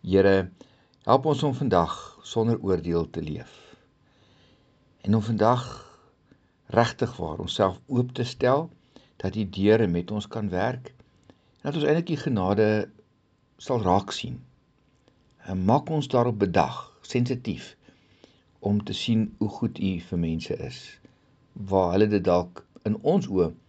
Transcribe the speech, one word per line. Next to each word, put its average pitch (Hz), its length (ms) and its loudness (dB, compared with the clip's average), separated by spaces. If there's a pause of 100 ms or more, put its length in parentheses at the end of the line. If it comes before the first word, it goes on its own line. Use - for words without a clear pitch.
(120)
Here, 95 360 6 (560)
help 131 240 4
ons 143 160 0
om 143 120 0
vandag 92 400 2 (280)
sonder 113 400 -2
oordeel 85 480 0
te 82 80 -8
leef. 78 300 -10 (1500)
En 104 140 2
om 104 80 -2
vandag 117 400 2 (1040)
regtig 117 480 0
waar 78 240 -6
onsself 92 320 0 (160)
oop 127 240 -2
te 123 80 -4
stel 139 460 0 (500)
dat 95 160 -4
die 110 160 -2
Here 104 460 4
met 90 180 -6
ons 101 160 -8
kan 107 220 -6
werk 127 400 -4
en - 720 -16
dat 143 80 -4
ons 147 140 0
eintlik 170 240 2
die 135 100 -6
genade 107 460 2 (880)
sal 120 240 -2
raak 95 320 2
sien. 123 240 -10 (1040)
En 95 240 -2
maak 143 240 2
ons 151 160 -2
daarop 120 320 0
bedag, 90 400 2 (240)
sensitief, 123 680 -4 (880)
om 101 160 2
te - 160 -8
sien 110 320 0 (160)
hoe 104 160 -4
goed - 160 -4
U 95 180 -2 (140)
vir 85 160 -2
mense 80 360 -4 (120)
is, - 100 -18 (680)
waar 95 460 2
hulle 107 180 6
dit 87 80 0
dalk 90 400 2 (240)
in 107 160 0
ons 180 240 2
oë 85 240 2 (160)